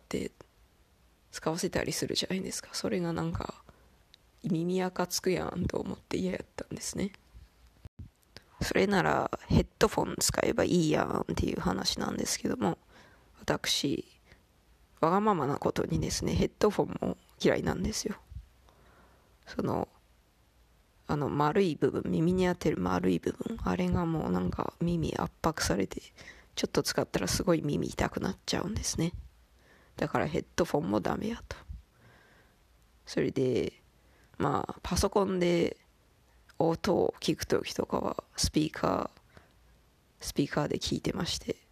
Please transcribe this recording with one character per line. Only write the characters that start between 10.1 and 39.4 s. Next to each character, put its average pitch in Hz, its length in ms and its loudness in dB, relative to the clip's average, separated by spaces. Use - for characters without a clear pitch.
ン - 60 -8
使 - 240 0
え - 120 4
ば - 100 2
い - 40 2
い 165 220 4
や - 140 2
ん - 260 -2
っ - 40 -4
て - 100 0
い - 100 0
う - 60 -4
話 185 400 -2
な - 80 -2
ん - 80 -4
で - 80 -2
す - 140 -2
け - 100 -4
ど - 80 -2
も、 202 220 0
私、 - 680 -2
わ 160 80 6
が 190 100 4
ま 214 140 4
ま 147 120 2
な 143 120 0
こ - 140 0
と - 120 -2
に 160 160 0
で 160 100 -2
す - 140 -2
ね、 - 80 0
ヘ - 140 4
ッ - 120 -2
ド 208 120 6
フ 170 120 2
ォ - 40 -2
ン - 220 -4
も - 100 -4
嫌 - 180 4
い - 60 -2
な - 120 0
ん 175 80 -2
で 208 100 0
す - 140 -4
よ。 214 100 -6
そ - 140 -6
の、 - 280 -2
あ 160 100 -2
の 143 120 0
丸 147 320 2
い 165 160 2
部 - 140 2
分、 - 160 0
耳 175 260 4
に 185 140 4
当 180 80 2
て - 160 0
る - 80 0
丸 180 320 2
い 170 80 4
部 - 140 -2
分、 - 300 -8
あ 180 140 0
れ 180 140 0
が 180 160 2
も 165 240 0
う - 20 0
な 180 80 2
ん 180 100 0
か - 300 -4
耳 170 380 0
圧 - 120 -2
迫 160 200 0
さ - 140 2
れ 190 100 0
て、 - 140 -10
ち - 100 -2
ょ - 20 2
っ - 20 -2
と - 140 2
使 - 180 0
っ - 40 2
た - 140 -2
ら 185 100 0
す - 140 0
ご 175 120 4
い 156 80 2
耳 - 260 0
痛 - 200 0
く - 120 -8
な - 100 0
っ 190 60 -6
ち - 100 -2
ゃ - 60 0
う - 80 -4
ん 220 40 -4
で - 80 -4
す - 160 -4
ね。 165 140 0
だ 147 120 -2
か - 100 -2
ら 104 80 0
ヘ 156 140 -2
ッ - 40 -4
ド 175 80 4
フ 147 140 0
ォ - 20 0
ン 175 100 -2
も 208 100 2
ダ - 160 0
メ 208 120 -4
や 226 200 -8
と。 - 80 -12
そ - 140 -2
れ 143 100 2
で、 127 420 0
ま - 300 0
あ、 - 140 -10
パ - 140 -2
ソ 202 140 4
コ 202 140 4
ン 185 140 0
で 175 380 2
音 165 380 2
を - 240 2
聞 - 160 0
く - 80 -8
と - 180 0
き - 100 -8
と - 140 -4
か - 120 -2
は、 - 260 -4
ス - 160 0
ピ 156 140 2
ー - 40 -6
カ - 440 0
ー、 - 60 -20